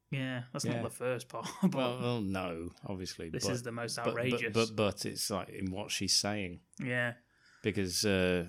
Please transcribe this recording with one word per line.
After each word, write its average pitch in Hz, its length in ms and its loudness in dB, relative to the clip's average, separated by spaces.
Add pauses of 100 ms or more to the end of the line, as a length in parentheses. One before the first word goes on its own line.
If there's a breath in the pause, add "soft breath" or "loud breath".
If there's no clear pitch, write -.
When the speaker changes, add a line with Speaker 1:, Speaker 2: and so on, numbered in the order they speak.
(120)
Speaker 1:
Yeah, 131 320 -2 (100)
that's 143 120 -4
Speaker 2:
Yeah. 120 80 0
Speaker 1:
not 120 100 -2
the 117 120 -2
first 123 340 -2
part. 117 260 -8
<laughs> - 80 -2
But 185 100 6
Speaker 2:
Well, 127 260 0
well, 120 220 0
no, 90 480 -2 (160)
obviously, 92 460 -6
Speaker 1:
this 101 140 -2
Speaker 2:
but, 101 80 2
Speaker 1:
is 120 100 -2
the 120 80 -6
most 117 240 -4
Speaker 2:
but, 120 100 -4
but, 120 60 2
Speaker 1:
outrageous. 117 420 0
Speaker 2:
but, 110 220 4
but 104 320 2
it's - 240 -2
like 95 180 -2
in 98 220 -4
what 98 180 -4
she's - 260 2
saying. 98 440 0 (200)
Speaker 1:
Yeah. 123 340 0 (500 soft breath)
Speaker 2:
Because, 95 420 2
uh, 90 440 6